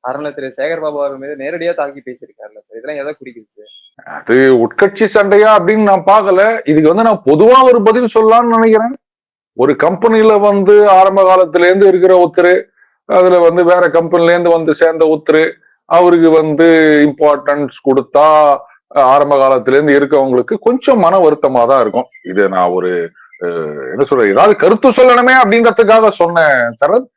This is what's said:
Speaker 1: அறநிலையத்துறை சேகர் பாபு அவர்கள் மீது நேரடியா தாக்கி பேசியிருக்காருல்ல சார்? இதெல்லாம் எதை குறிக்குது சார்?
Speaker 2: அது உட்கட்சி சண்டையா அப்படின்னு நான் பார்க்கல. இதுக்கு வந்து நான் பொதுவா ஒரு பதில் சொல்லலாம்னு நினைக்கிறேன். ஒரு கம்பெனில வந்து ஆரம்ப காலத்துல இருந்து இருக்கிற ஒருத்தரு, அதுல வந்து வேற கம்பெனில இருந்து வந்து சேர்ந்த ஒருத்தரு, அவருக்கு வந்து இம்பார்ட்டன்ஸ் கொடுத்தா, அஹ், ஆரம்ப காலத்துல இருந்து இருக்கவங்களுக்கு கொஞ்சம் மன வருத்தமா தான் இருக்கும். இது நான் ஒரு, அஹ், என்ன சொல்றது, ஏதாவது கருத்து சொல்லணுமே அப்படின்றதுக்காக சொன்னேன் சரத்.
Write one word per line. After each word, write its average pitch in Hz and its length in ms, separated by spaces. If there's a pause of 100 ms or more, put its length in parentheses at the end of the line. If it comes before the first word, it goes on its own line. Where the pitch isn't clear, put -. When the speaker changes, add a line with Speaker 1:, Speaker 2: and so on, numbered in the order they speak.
Speaker 1:
அறநிலையத்துறை 139 500
சேகர் 156 240
பாபு 147 240
அவர்கள் 139 120
மீது 139 340
நேரடியா 170 220
தாக்கி 143 320
பேசியிருக்காருல்ல 110 540
சார்? 107 180
இதெல்லாம் 139 280
எதை 151 180
குறிக்குது 117 300
சார்? - 680
Speaker 2:
அது 127 460
உட்கட்சி 196 380
சண்டையா 208 540
அப்படின்னு 214 240
நான் 196 220
பார்க்கல. 202 580
இதுக்கு 156 300
வந்து 226 180
நான் 202 140
பொதுவா 220 380
ஒரு 240 180
பதில் 220 320
சொல்லலாம்னு 226 340
நினைக்கிறேன். 226 500 (560)
ஒரு 135 220
கம்பெனில 214 640
வந்து 202 520
ஆரம்ப 190 460
காலத்துல 175 300
இருந்து 196 220
இருக்கிற 180 380
ஒருத்தரு, 175 380 (420)
அதுல 185 340
வந்து 170 240
வேற 175 260
கம்பெனில 170 420
இருந்து 175 180
வந்து 160 260
சேர்ந்த 160 300
ஒருத்தரு, 156 460 (340)
அவருக்கு 170 460
வந்து 156 340 (420)
இம்பார்ட்டன்ஸ் 143 640 (160)
கொடுத்தா, 143 680 (380)
அஹ், 143 40
ஆரம்ப 143 360
காலத்துல 131 380
இருந்து 143 260
இருக்கவங்களுக்கு 135 600
கொஞ்சம் 254 400
மன 185 200
வருத்தமா 147 480
தான் 135 140
இருக்கும். 113 240 (180)
இது 95 260
நான் 92 200
ஒரு, 90 400 (320)
அஹ், 80 480
என்ன 131 180
சொல்றது, 117 240
ஏதாவது 185 240
கருத்து 214 340
சொல்லணுமே 247 440 (100)
அப்படின்றதுக்காக 226 680
சொன்னேன் 147 640 (100)
சரத். 226 320